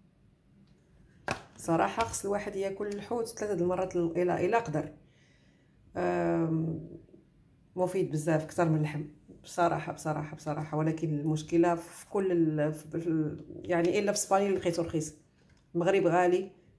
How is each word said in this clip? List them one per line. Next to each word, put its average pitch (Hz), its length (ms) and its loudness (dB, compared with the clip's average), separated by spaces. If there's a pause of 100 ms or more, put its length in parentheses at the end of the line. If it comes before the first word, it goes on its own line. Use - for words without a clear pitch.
(1600)
صراحه 170 460 2
خص 220 220 -4
الواحد 202 300 -2
ياكل 196 320 -4
الحوت 226 400 -4
ثلاثه 208 260 -4
د 175 80 0
المرات 185 340 0
ال-، 170 220 2
الى، 175 280 2
الى 214 120 4
قدر. 160 360 -2 (1040)
آم، 170 920 0 (840)
مفيد 180 360 0
بزاف، 156 320 0
اكثر 170 260 0
من 156 80 4
اللحم 151 260 -2 (400)
بصراحه، 160 500 0
بصراحه، 151 420 -6
بصراحه. 151 420 -6
ولكن 156 420 0
المشكله 165 560 2
في - 340 -14
كل 190 220 0
ال-، 156 420 2
في - 220 -12
ال-، 160 500 -2 (180)
يعني 175 360 2
الا 202 120 0
في 202 60 0
اسبانيا 196 340 2
لقيته 180 320 0
رخيص، 156 320 -4 (600)
المغرب 175 320 4
غالي، 180 440 4 (260)